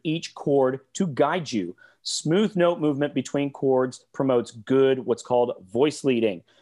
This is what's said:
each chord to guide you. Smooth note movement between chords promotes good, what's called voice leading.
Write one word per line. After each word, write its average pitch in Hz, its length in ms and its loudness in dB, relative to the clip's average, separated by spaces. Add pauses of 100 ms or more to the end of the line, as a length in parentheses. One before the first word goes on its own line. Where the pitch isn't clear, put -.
each 160 280 -6
chord 131 460 0 (140)
to 196 140 -2
guide 147 440 -2
you. 92 240 -4 (280)
Smooth 190 520 0
note 175 240 2
movement 147 340 -2
between 139 380 -4
chords 131 640 -2
promotes 127 380 0
good, 131 540 2
what's 117 160 -2
called 123 480 0
voice 135 360 0
leading. 110 360 0 (200)